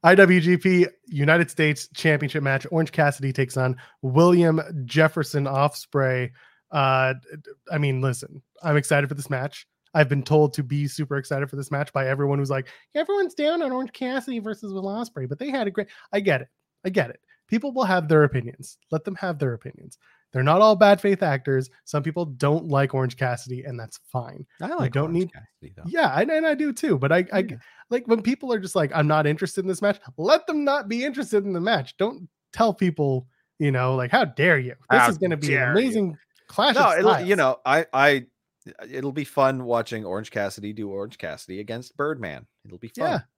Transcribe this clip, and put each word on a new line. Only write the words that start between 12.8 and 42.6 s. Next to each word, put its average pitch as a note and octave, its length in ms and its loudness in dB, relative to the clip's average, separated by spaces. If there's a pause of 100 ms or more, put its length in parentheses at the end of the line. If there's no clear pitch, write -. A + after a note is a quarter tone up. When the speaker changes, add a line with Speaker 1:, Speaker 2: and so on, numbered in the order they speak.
Speaker 1:
"Everyone's F4+ 400 -2
down D#4 260 -2
on C#4 100 -4
Orange C4 220 -6
Cassidy B3+ 460 -6
versus G#3 340 -10
Will F#3+ 120 -6
Ospreay, G3 440 -8
but C#3+ 80 -8
they C#4 140 -8
had B3+ 160 -2
a G3 40 -4
great," G3+ 160 -6 (260)
I G3+ 80 0
get D#3 200 2
it. C3 60 -14 (360)
I F#3 60 -4
get E3 220 0
it. - 80 -20 (280)
People A#3 260 -2
will C4 100 -2
have F#3 240 2
their D#3 160 6
opinions. C3 540 -4 (120)
Let D#3+ 140 -4
them G3 120 -8
have E3+ 220 -6
their C3+ 160 -2
opinions. - 460 -16 (320)
They're B2+ 120 -2
not D#3+ 180 4
all G#3+ 160 6
bad G3+ 240 6
faith G3 200 0
actors. C3+ 480 -2 (140)
Some D3 200 -4
people D#3+ 200 -4
don't D3 460 -2
like C#3 240 0
Orange C3 240 -2
Cassidy, B2+ 460 -6
and C3+ 140 -12
that's A2+ 220 -16 (100)
fine. A#2+ 360 -10 (160)
Speaker 2:
I G3+ 80 -10
Speaker 1:
You E4+ 80 -6
Speaker 2:
like C3+ 160 -4
Speaker 1:
don't C#3+ 160 -2
Speaker 2:
Orange E3+ 100 -2
Speaker 1:
need F#3 140 -4
Speaker 2:
Cassidy, - 420 -20
though. - 120 -20
Speaker 1:
Yeah, A#3 300 0
and, A#3 140 2
and D#4+ 160 0
I D4+ 60 2
do D4 180 -2
too. A#3 260 0
But C3+ 140 0
I, F3+ 220 4
I G3+ 60 2
Speaker 2:
Yeah. - 180 -4 (320)
Speaker 1:
like, A#3+ 180 -4
when A3+ 140 2
people B3+ 320 -2
are A3 60 -2
just F#3+ 180 -6
like, D3 180 0
"I'm D3+ 120 2
not D#3 200 2
interested E3 380 -4
in - 20 -2
this F#3 140 -4
match," G3+ 180 0 (160)
let C4+ 320 2
them D4+ 160 -2
not C#4 240 -2
be A#3 160 -4
interested B3 400 -2
in G3+ 80 -6
the F3+ 80 -2
match. F3 380 -2
Don't G3+ 320 -4 (240)
tell A3 200 2
people, C#3+ 540 -2 (320)
you C#3+ 140 0
know, B2+ 220 0
like, B2+ 140 -4
"How A#3+ 140 2
dare D#3 340 2
you? B2 180 -6 (140)
This B2+ 120 6
Speaker 2:
How B2 80 6
Speaker 1:
is F3+ 80 -2
gonna E3+ 180 -2
be D3 120 -6
an C#3+ 40 -2
Speaker 2:
dare C#3+ 140 0
you. A#2+ 60 0
Speaker 1:
amazing G#3 460 0 (300)
clash A#3+ 280 0
Speaker 2:
No, A3 180 4
Speaker 1:
of D#3+ 60 2
Speaker 2:
it, - 20 2
Speaker 1:
styles." F3+ 260 2
Speaker 2:
you G3 80 4
know, C3 300 2
I, D3+ 260 2
I, C3+ 340 2 (640)
it'll C3 220 -8
be C#3+ 120 -8
fun C3+ 400 0
watching A#2 420 -4
Orange G2 260 -8
Cassidy G#2 420 -6
do G#2+ 160 -10
Orange G2 280 -10
Cassidy F2 420 -12
against A2+ 380 -12
Birdman. A#2+ 480 -8 (200)